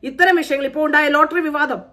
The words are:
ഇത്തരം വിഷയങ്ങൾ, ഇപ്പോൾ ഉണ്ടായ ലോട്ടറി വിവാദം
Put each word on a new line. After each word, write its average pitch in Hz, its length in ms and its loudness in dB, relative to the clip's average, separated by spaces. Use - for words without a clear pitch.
ഇത്തരം 349 320 0
വിഷയങ്ങൾ, 285 300 -2
ഇപ്പോൾ 294 200 -2
ഉണ്ടായ 302 220 2
ലോട്ടറി 302 320 2
വിവാദം 294 420 -2